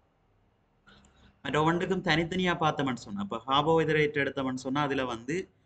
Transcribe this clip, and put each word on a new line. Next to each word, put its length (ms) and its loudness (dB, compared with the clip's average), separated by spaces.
மற்ற 200 0
ஒன்றுக்கும் 400 0
தனித்தனியா 560 2
பார்த்தோம்னு 360 0
சொன்னா, 260 -10
இப்ப 260 -6
carbohydrate 680 2
எடுத்தோம்னு 400 -2
சொன்னா, 280 -2
அதுல 220 0
வந்து 440 -6